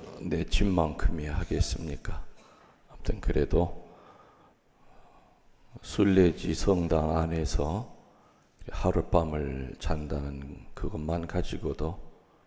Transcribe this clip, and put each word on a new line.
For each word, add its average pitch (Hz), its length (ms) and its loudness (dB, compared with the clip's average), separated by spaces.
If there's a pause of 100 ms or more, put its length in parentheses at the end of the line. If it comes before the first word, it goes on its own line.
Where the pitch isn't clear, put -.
(200)
내 87 240 -2
집만큼이야 80 920 2
하겠습니까? - 840 -2 (680)
아무튼 - 320 -2
그래도 - 680 2 (1900)
순례지 92 720 4
성당 82 640 2
안에서 82 720 0 (800)
하룻밤을 76 1080 0
잔다는 71 960 -4
그것만 82 520 -4
가지고도 80 840 -4 (340)